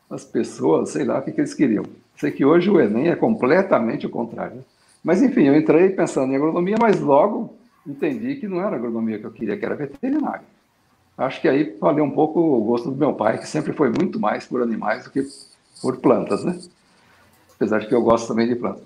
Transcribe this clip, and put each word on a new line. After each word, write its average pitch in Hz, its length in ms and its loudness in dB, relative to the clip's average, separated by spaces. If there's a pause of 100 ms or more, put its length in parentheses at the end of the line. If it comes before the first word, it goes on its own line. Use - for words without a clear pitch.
as - 140 -12
pessoas, 127 640 0
sei 147 140 -4
lá 120 160 -2
o - 20 -4
que 156 100 -8
que - 100 -2
eles - 120 -2
queriam. 110 300 0 (320)
Sei 147 160 -4
que - 140 0
hoje 170 240 6
o 185 100 6
enem 120 300 2
é 160 60 2
completamente 127 880 2
o - 40 -8
contrário. 113 540 -8 (400)
Mas, 185 180 2
enfim, 233 220 4
eu 139 120 6
entrei 156 340 6
pensando 156 420 -2
em 135 40 0
agronomia, 175 440 0
mas 208 200 4
logo 156 560 2 (300)
entendi 135 500 -6
que 208 120 -10
não 180 140 -4
era 202 140 -4
agronomia 113 440 -4
que 110 60 -14
eu 104 60 -12
queria, 107 260 -6
que - 80 -6
era 104 100 -4
veterinária. 233 720 -6 (720)
Acho 127 240 -6
que 165 60 0
aí 147 320 0
valeu 151 240 2
um 139 80 -2
pouco 156 280 0
o 139 240 2
gosto 120 260 -2
do 139 80 -6
meu 139 160 0
pai, 107 240 0
que - 100 -12
sempre - 260 -4
foi 139 160 0
muito 117 300 -2
mais 110 260 -2
por 127 160 -4
animais 113 420 -4
do - 60 -20
que 139 180 -4 (540)
por 127 160 -4
plantas, 101 460 2
né? 87 140 -4 (960)
Apesar 107 240 0
de 104 80 -6
que - 60 0
eu 120 80 4
gosto 117 260 2
também 117 200 0
de 120 80 -2
plantas. 95 300 -8